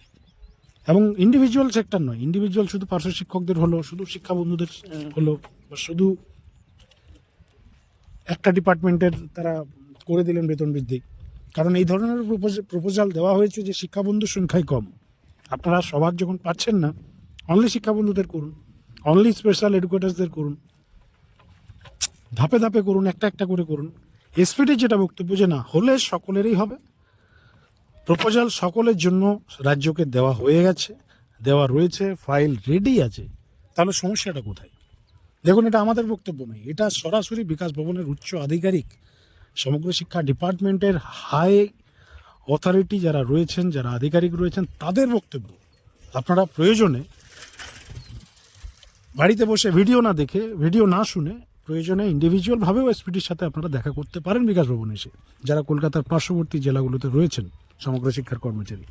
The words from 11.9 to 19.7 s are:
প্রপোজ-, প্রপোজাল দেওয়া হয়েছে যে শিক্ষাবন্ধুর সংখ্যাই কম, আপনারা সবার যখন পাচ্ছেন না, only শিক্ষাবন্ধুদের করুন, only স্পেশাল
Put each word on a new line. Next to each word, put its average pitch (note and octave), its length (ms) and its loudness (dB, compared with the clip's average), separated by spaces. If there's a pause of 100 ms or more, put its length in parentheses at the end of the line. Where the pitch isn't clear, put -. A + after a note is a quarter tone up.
প্রপোজ-, G#3 360 -2
প্রপোজাল G3 480 -2
দেওয়া F3 240 2
হয়েছে G#3 280 2
যে F#3+ 100 -6
শিক্ষাবন্ধুর G3+ 560 -4
সংখ্যাই F3+ 340 0
কম, B2 240 -2 (640)
আপনারা F3 300 0
সবার E3 360 -2
যখন F#3 200 -4
পাচ্ছেন F3 400 -2
না, D#3 160 2 (560)
only G#3+ 200 4
শিক্ষাবন্ধুদের G#3 580 0
করুন, D#3 280 -10 (500)
only G3 280 6
স্পেশাল G3+ 420 2